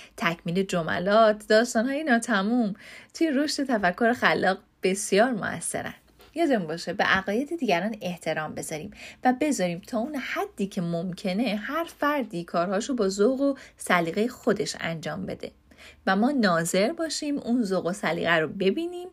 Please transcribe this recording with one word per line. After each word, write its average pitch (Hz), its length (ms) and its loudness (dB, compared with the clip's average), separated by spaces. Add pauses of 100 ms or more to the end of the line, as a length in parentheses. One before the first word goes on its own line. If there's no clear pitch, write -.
(160)
تکمیل 170 460 -2
جملات، 196 840 2
داستان‌های 240 560 2
ناتموم 233 720 2 (400)
توی 330 160 2
رشد 285 340 0
تفکر 220 480 2
خلاق 180 460 2 (240)
بسیار 196 480 2
مؤثرن. - 640 -6 (400)
یادمون 277 320 2
باشه 170 260 -6
به 196 120 0
عقاید 220 540 0
دیگران 214 420 0
احترام 160 540 -4
بذاریم 160 360 -8 (340)
و 254 160 4
بذاریم 185 380 0
تا - 200 -6
اون 277 160 -4
حدی 302 520 -4
که 202 140 -6
ممکنه 180 760 -2
هر 277 280 -4
فردی 277 600 -2
کارهاشو 196 500 0
با 214 140 2
ذوق 208 320 2
و 277 140 2 (220)
سلیقهٔ 180 520 0
خودش - 520 -2
انجام 160 460 -6
بده - 240 -10 (560)
و 190 100 4
ما 233 140 4
ناظر 190 640 2
باشیم 302 460 -4
اون 240 240 0
ذوق 185 240 0
و 175 60 0
سلیقه 170 420 0
رو 156 140 2
ببینیم، 330 640 -2